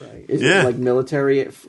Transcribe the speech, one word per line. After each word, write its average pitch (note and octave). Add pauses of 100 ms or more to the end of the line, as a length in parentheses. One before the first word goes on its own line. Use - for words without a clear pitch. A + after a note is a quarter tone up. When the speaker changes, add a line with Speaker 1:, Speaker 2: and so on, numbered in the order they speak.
Speaker 1:
Right. A2+
Is -
Speaker 2:
Yeah. E3+
Speaker 1:
it, C#3+
like, A#2+
military, C3 (220)